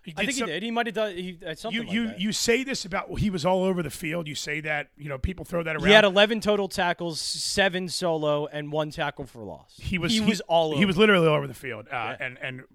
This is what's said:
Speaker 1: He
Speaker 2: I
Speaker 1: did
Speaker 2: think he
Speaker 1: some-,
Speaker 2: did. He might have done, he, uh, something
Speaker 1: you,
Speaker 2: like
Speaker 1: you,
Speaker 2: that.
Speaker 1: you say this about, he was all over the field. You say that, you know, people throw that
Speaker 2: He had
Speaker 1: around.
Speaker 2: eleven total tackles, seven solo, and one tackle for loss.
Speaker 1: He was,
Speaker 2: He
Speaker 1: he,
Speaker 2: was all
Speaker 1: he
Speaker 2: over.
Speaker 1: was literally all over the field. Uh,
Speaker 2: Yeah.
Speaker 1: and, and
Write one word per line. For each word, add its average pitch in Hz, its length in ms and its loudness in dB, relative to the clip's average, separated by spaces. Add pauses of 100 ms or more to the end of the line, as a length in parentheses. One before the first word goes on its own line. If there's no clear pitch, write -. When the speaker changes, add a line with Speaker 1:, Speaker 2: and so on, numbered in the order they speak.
Speaker 1:
He 170 120 -16
Speaker 2:
I - 40 -6
Speaker 1:
did 208 60 0
Speaker 2:
think 262 80 -2
he - 60 -4
Speaker 1:
some-, 180 100 -2
Speaker 2:
did. 151 120 -4
He 233 80 -4
might 233 160 -2
have 214 80 -6
done, 214 200 -2
he, 180 320 -10
uh, 156 80 -6
something 214 260 -6
Speaker 1:
you, 220 60 -6
Speaker 2:
like 185 80 -4
Speaker 1:
you, 226 140 0
Speaker 2:
that. 180 120 -8
Speaker 1:
you 208 120 0
say 233 300 2
this 262 220 -6
about, 180 340 -6
he 208 120 2
was 175 160 -2
all 185 180 4
over 180 180 0
the 147 80 -6
field. 160 380 -6
You 147 60 -10
say 151 260 -6
that, 147 380 -4
you 147 100 -12
know, 135 80 -8
people 175 300 -6
throw 170 160 -4
that 156 180 -4
Speaker 2:
He 190 120 4
had 214 120 10
Speaker 1:
around. 190 80 4
Speaker 2:
eleven 208 300 4
total 202 260 2
tackles, 175 520 -2
seven 185 680 -2
solo, 151 580 0
and 147 240 -8
one 151 200 -2
tackle 143 340 -6
for 117 180 -16
loss. 80 380 -14
Speaker 1:
He - 160 -4
was, 170 160 0
Speaker 2:
He 220 80 4
Speaker 1:
he, 208 80 2
Speaker 2:
was 208 140 4
all 165 300 2
Speaker 1:
he 139 60 0
Speaker 2:
over. 196 100 4
Speaker 1:
was 175 100 2
literally 202 280 8
all 151 100 6
over 139 100 -2
the 131 80 -10
field. 113 360 -10
Uh, 135 40 -6
Speaker 2:
Yeah. 113 260 -6
Speaker 1:
and, 127 220 -8
and 131 200 -10 (120)